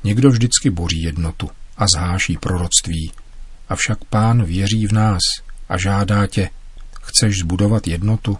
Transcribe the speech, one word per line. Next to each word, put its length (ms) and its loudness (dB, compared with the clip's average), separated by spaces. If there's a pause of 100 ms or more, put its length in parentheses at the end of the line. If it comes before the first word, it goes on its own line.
Někdo 260 6
vždycky 400 2
boří 320 -2
jednotu 480 -4 (260)
a 100 0
zháší 500 0
proroctví, 760 -2 (560)
avšak 360 -2
Pán 400 2
věří 420 0
v 60 2
nás 280 4 (480)
a 100 0
žádá 480 2
tě: 240 -2 (500)
„Chceš 420 0
zbudovat 440 2
jednotu? 540 0